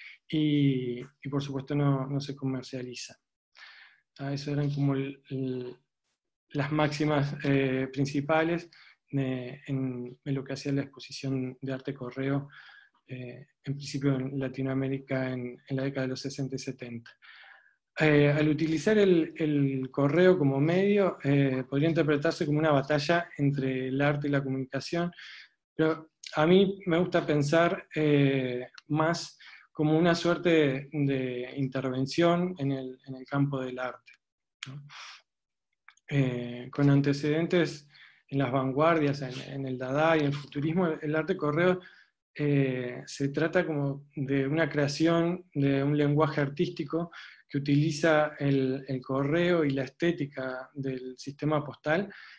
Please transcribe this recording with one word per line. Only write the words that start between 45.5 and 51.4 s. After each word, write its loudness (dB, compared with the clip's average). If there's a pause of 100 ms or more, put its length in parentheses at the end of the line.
de 2
un 2
lenguaje 2
artístico -4 (360)
que -4
utiliza 2
el, 0
el -4
correo 2
y 0
la 0
estética -4
del -8
sistema -2